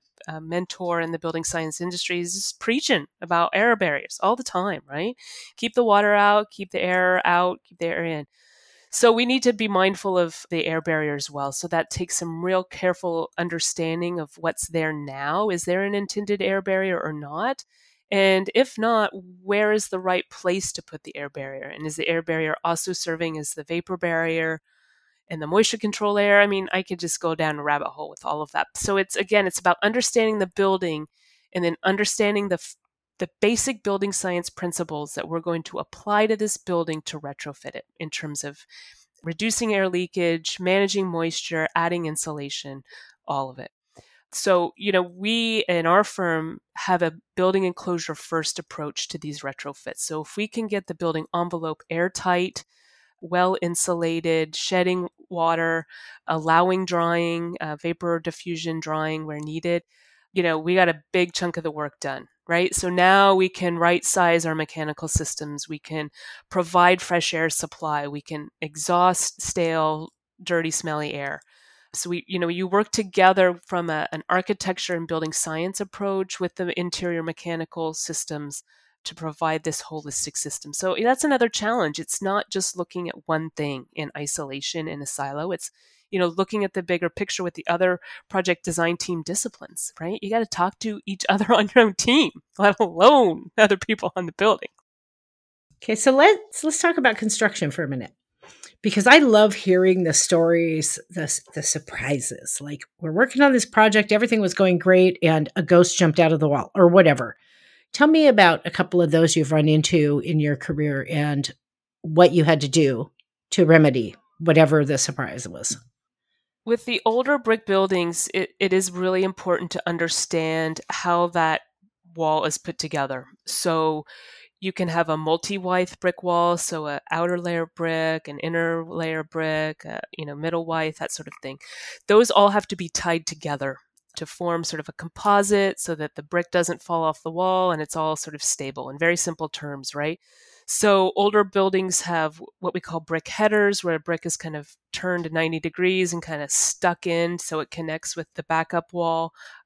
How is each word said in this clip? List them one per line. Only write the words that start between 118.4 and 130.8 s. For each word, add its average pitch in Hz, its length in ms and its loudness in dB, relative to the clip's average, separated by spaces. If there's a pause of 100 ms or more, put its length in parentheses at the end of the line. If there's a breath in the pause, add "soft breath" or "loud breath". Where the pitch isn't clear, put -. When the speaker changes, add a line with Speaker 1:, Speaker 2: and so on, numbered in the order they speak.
Speaker 1:
it 190 140 2
is 185 180 2
really 185 320 0
important 180 480 -2
to - 140 -6
understand 160 1040 -2
how 175 380 0
that 165 340 0 (540)
wall 156 300 0
is 151 120 -2
put - 220 -12
together. 135 480 -6 (180)
So 160 600 -2 (540 loud breath)
you 185 140 -6
can 180 140 -4
have 165 220 0
a 156 80 0
multi-wythe 180 800 -2
brick 180 240 -2
wall, 175 340 2
so 156 300 -6
a 143 140 -8 (100)
outer 175 260 -2
layer 170 380 -4
brick, 160 520 -2
an 147 120 -14
inner 165 480 -2
layer 160 360 -6
brick, 156 640 -4
uh, - 140 -10 (180)
you 160 80 -10
know, 143 100 -12
middle 165 300 -4
wythe, 160 340 -4